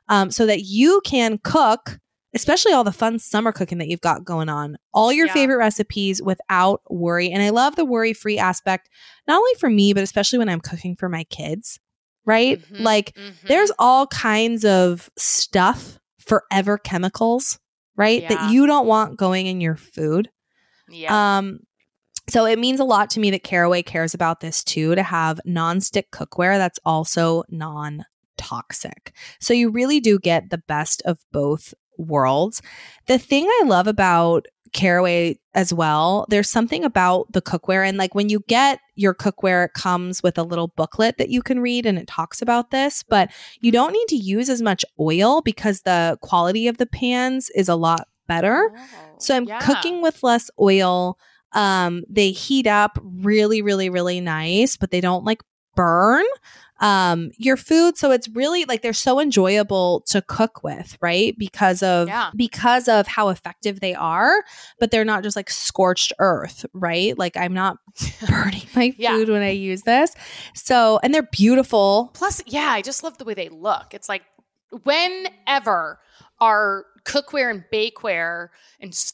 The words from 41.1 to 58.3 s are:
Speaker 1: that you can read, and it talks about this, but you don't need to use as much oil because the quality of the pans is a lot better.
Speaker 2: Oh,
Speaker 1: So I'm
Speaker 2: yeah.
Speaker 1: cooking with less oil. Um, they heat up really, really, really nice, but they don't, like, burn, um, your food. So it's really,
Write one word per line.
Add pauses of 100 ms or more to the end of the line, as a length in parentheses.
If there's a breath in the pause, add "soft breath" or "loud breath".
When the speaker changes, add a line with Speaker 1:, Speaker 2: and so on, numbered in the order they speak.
Speaker 1:
that
you
can
read,
and
it
talks
about
this,
but (300 loud breath)
you
don't
need
to
use
as
much (160)
oil
because
the
quality
of
the
pans
is
a
lot (200)
better.
Speaker 2:
Oh, (360 loud breath)
Speaker 1:
So
I'm
Speaker 2:
yeah.
Speaker 1:
cooking
with
less
oil. (340 soft breath)
Um,
they
heat
up
really,
really,
really
nice,
but
they
don't,
like, (340)
burn, (560 soft breath)
um,
your
food.
So
it's
really,